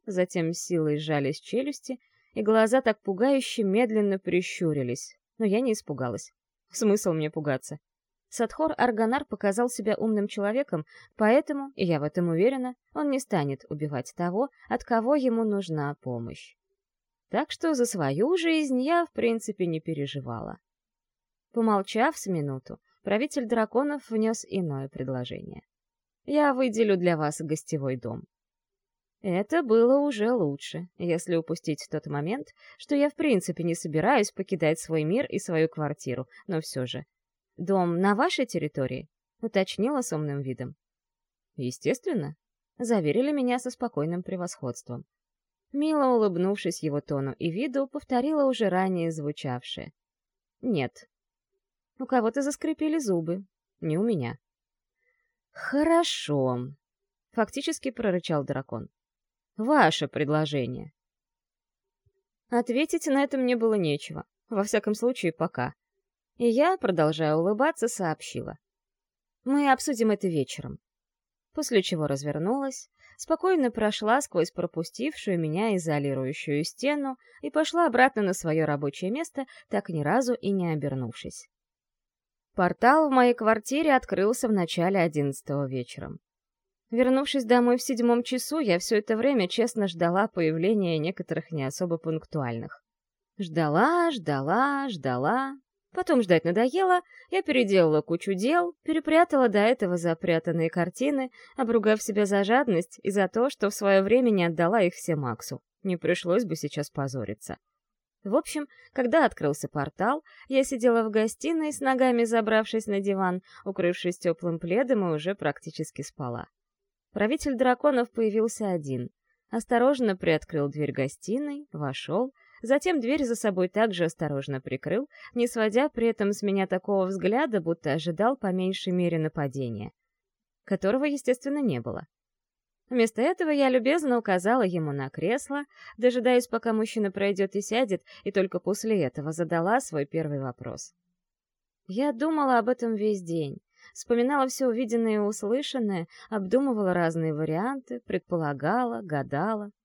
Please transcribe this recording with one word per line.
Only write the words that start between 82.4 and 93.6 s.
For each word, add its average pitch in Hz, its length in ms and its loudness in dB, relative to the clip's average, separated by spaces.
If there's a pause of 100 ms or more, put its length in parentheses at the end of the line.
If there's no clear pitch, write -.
Портал 247 500 4
в 269 40 0
моей 247 220 6
квартире 247 600 2
открылся 214 540 0
в 220 40 4
начале 185 460 2
одиннадцатого 143 680 0
вечером. 131 500 -8 (720)
Вернувшись 262 540 2
домой 240 320 6
в 247 60 -2
седьмом 240 420 2
часу, 262 340 -4
я 196 220 2
все 220 160 0
это 214 200 0
время 240 300 2
честно 220 400 0
ждала 175 400 2
появления 170 720 2
некоторых 165 540 -4
не 147 120 -4
особо 165 340 -4
пунктуальных. 151 840 -6 (560)
Ждала, 190 720 2